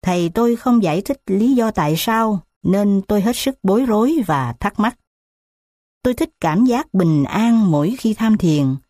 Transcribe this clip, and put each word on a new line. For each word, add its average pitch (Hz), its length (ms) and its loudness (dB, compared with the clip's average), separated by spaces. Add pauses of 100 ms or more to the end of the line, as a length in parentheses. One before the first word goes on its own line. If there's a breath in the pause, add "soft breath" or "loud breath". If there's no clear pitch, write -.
Thầy 180 280 -2
tôi 233 260 0
không 233 280 2
giải 170 180 0
thích - 240 -6
lý 220 300 0
do 226 160 0
tại 156 260 -2
sao, 220 420 -2 (240)
nên 196 440 0
tôi 208 140 0
hết 233 140 0
sức 269 280 -4
bối 208 220 2
rối 240 420 0
và 131 320 -2
thắc - 200 -6
mắc. 226 180 -2 (1040)
Tôi 247 100 0
thích 320 160 -4 (120)
cảm 170 240 2
giác 254 280 -2
bình 165 300 2
an 220 480 2
mỗi 151 280 0
khi 226 140 0
tham 220 240 0
thiền. 147 380 2 (140)